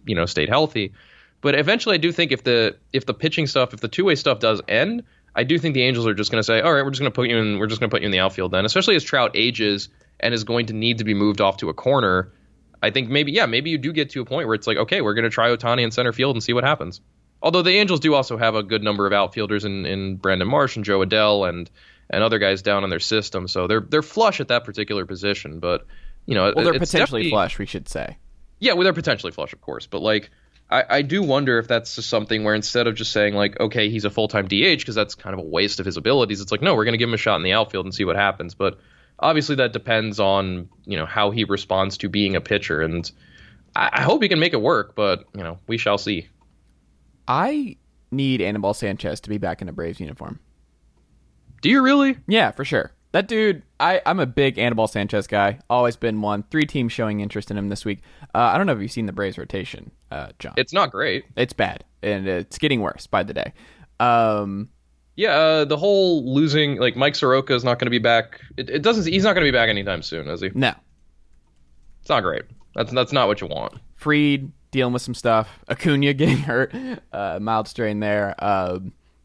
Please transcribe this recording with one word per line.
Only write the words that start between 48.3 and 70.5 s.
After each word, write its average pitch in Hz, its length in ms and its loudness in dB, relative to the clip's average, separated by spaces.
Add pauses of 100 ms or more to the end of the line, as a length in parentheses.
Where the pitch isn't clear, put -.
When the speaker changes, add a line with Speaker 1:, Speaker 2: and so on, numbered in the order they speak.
Speaker 2:
Anibal 101 320 0
Sanchez - 480 -6
to - 80 -12
be 104 80 -4
back 90 240 -6
in 92 80 -8
a 80 40 -12
Braves 85 260 -8
uniform. 78 400 -12 (1200)
Speaker 1:
Do 156 80 2
you 269 140 6
really? 277 340 4 (100)
Speaker 2:
Yeah, 190 240 4
for 139 140 -8
sure. - 260 0 (200)
That 202 180 2
dude, 220 340 0 (160)
I, 175 260 2
I'm 185 140 2
a 147 60 2
big 135 320 2
Anibal 113 300 2
Sanchez 104 380 -2
guy. 101 340 2 (100)
Always 120 260 2
been 110 260 -2
one. 104 300 -2
Three 156 140 2
teams 127 260 -2
showing 107 300 -2
interest 104 280 -6
in 104 80 -6
him 101 120 -4
this 101 160 -8
week. 101 160 -4 (320)
Uh, - 60 2
I 117 180 4
don't 196 100 2
know 156 60 2
if 107 80 -4
you've 98 100 -6
seen 117 140 -4
the 95 80 -6
Braves 98 240 -4
rotation, - 540 -10 (200)
uh, - 260 -10
John. - 200 -14
Speaker 1:
It's 127 160 -2
not 175 180 2
great. 117 320 -4 (140)
Speaker 2:
It's 123 160 0
bad, 98 320 -4 (180)
and 101 240 -2
it's 90 300 -4
getting 139 240 0
worse - 260 -6
by 95 160 0
the 101 100 -8
day. - 200 -8 (480)
Um, 107 640 2 (480)
Speaker 1:
Yeah, 208 180 0
uh, 156 320 4
the 147 120 0
whole 180 580 2
losing, 147 420 4
like, 117 200 2
Mike 143 180 2
Soroka 131 400 2
is 120 80 0
not 120 160 0
gonna 123 100 0
be 120 100 2
back. 113 420 2 (160)
It, 127 120 -8
it 151 120 -2
doesn't. 214 300 2
He's 190 120 2
not 208 100 4
gonna 175 120 4
be 143 60 4
back 117 180 4
anytime 98 320 -2
soon, 78 260 -8
is 80 140 -6
he? 95 120 -4